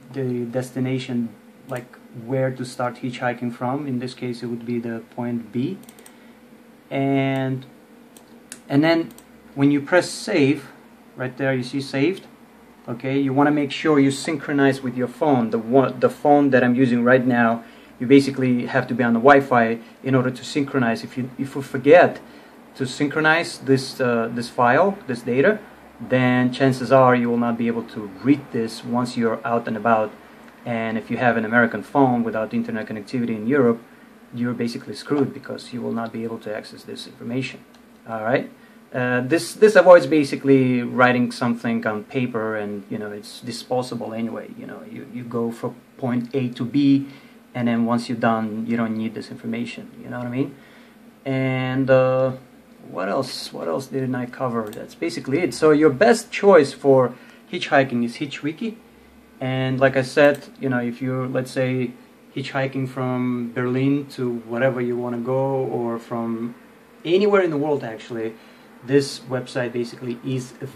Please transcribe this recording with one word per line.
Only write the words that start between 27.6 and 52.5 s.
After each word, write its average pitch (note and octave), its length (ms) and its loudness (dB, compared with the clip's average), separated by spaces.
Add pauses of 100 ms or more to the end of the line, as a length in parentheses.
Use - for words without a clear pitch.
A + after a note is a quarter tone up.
able A2+ 140 -4
to - 180 -12 (220)
read C#3 200 2 (100)
this A2+ 320 -6
once A#2+ 320 -4
you're A2+ 300 -2
out A#2 200 -2
and A2+ 120 -6
about. A2 340 0 (540)
And A2+ 320 -4
if - 120 -10
you A#2+ 60 -4
have A#2 220 2
an A2 80 -2
American A2+ 360 2
phone B2 400 2
without A2 300 -4
internet A2+ 340 -4
connectivity A2+ 480 -6
in G#2+ 120 -8
Europe, A#2+ 340 2 (540)
you're A#2+ 180 -4
basically A#2 420 -6
screwed, C#3+ 380 -2
because - 400 -14
you A#2+ 80 -8
will A#2 120 -6
not A2+ 200 -6
be A2+ 100 -8
able A2+ 180 -6
to G#2+ 140 -8
access A2 280 -14
this - 240 -14
information. - 580 -8 (420)
All A2+ 160 -6
right? B2+ 280 0 (420)
Uh, B2 300 0
this, D#3+ 320 -2
this G#3 200 6
avoids F3 320 10
basically C3+ 760 4
writing B2 500 2
something A#2 540 -2
on G#2+ 180 -4
paper, A#2 520 -4
and, G#2 340 -8
you A#2 80 -6
know, G#2 120 -10
it's G#2 300 -14
disposable A#2+ 720 -6
anyway. A2 460 -8
You A#2 80 -14
know, G#2 240 -14
you, A#2 240 -16
you B2 100 -10
go A#2 260 -4
from G#2 260 -10 (200)
point A#2+ 380 -4
A B2+ 160 -2
to B2 160 -6
B, C#3 420 2 (460)
and A#2+ 140 -2
then A#2 180 0
once A#2 240 0
you're A#2 80 -6
done, A2+ 500 0
you A#2 80 0
don't A2+ 220 -2
need A2 160 -4
this - 160 -10
information. B2+ 600 -10 (120)
You B2 80 -14
know B2 80 -8
what B2 80 -8
I A#2+ 40 -6
mean? B2+ 240 -4 (720)
And, C3 640 -2
uh, C3 440 4 (580)